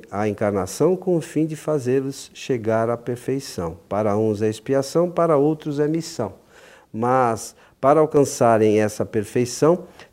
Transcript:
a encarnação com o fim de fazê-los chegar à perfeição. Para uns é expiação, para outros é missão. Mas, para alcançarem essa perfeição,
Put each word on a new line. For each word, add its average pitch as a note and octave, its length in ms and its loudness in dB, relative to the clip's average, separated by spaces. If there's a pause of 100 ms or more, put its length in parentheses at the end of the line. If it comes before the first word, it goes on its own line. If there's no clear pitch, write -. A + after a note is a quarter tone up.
a G#2 180 -2
encarnação G#2 680 0
com F3+ 220 -2
o D3+ 40 -2
fim D3+ 240 -2
de D#3 100 -6
fazê-los C3+ 800 -4
chegar A2+ 560 -2
à A#2 60 -2
perfeição. A#2 800 -6 (120)
Para G2+ 280 0
uns G#2+ 240 0
é A2 80 0
expiação, C#3 640 -2
para E3+ 260 2
outros D3+ 400 0
é D3 100 0
missão. D3+ 460 -6 (600)
Mas, A#2+ 600 0 (260)
para D3 200 6
alcançarem A2+ 800 4
essa G#2+ 260 0
perfeição, B2 800 0 (300)